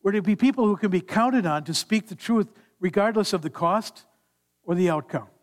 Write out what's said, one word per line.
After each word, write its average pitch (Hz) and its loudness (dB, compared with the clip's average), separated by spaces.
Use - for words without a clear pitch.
We're 196 0
to 208 0
be 202 2
people 254 2
who 208 2
can 202 -2
be 180 2
counted 233 0
on 151 -2
to 160 -8
speak - -2
the 185 -12
truth 220 0
regardless 202 0
of 185 -2
the 156 -6
cost 180 -4
or 175 -2
the 180 2
outcome. 147 -6